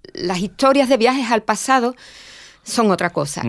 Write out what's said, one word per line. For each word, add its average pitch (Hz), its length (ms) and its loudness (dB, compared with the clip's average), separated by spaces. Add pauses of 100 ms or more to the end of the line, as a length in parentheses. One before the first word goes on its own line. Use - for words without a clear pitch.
(140)
las 180 260 -4
historias 269 480 2
de 262 80 4
viajes 240 340 0
al 220 120 0
pasado 247 520 0 (680)
son 220 280 0
otra 175 200 0
cosa. 147 380 -6